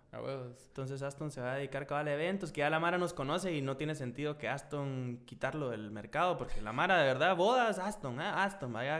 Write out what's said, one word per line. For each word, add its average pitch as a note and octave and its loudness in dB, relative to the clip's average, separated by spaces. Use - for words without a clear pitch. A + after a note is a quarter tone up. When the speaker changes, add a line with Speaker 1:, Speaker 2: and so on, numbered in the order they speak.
Speaker 1:
Ah, A2+ -8
huevos. B2 -8
Speaker 2:
Entonces C3+ -6
Aston C#3+ -6
se C#3 -10
va B2 -2
a - -2
dedicar C#3 -4
cabal D3+ 0
a D3 2
eventos, F3 -2
que - -4
ya C#3+ 4
la D#3+ 4
mara F3 4
nos F3 0
conoce F3 0
y C#3+ 0
no C3+ -2
tiene D3+ -2
sentido C#3+ -4
que A2+ -4
Aston C3 -4
quitarlo C3+ -2
del G#2+ -4
mercado, C#3+ 0
porque A#2+ 0
la G#2+ -4
mara F3 4
de D3+ 8
verdad, D3 4
bodas, A3 4
Aston, C#3+ -4
ah, F3 0
Aston, C#3 -2
va, A2+ -2
ya, D3+ 0